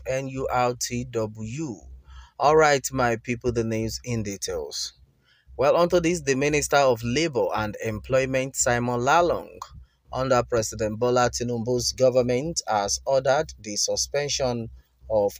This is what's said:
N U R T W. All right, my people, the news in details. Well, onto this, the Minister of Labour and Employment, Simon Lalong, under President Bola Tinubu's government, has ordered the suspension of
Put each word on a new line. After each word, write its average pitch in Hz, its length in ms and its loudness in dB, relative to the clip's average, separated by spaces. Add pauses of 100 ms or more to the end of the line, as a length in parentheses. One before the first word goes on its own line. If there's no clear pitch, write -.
N 131 220 -4
U 131 220 -6
R 123 300 0
T 123 300 -4
W. 110 640 -6 (640)
All 143 180 6
right, 147 340 6
my 123 260 2
people, 120 360 -4
the 113 120 0
news 113 380 -4
in 117 200 -4
details. 92 720 -8 (640)
Well, 139 180 4
onto 175 240 4
this, 170 220 0
the 135 140 0
Minister 143 400 2
of 127 260 4
Labour 120 520 0
and 107 300 -4
Employment, 131 720 -2
Simon 120 440 0
Lalong, 131 580 2 (520)
under 127 320 2
President 110 560 -2
Bola 123 300 4
Tinubu's 120 640 -2
government, 127 720 2
has 101 380 0
ordered 135 560 0
the 104 160 -10
suspension 123 920 -2 (400)
of 101 300 2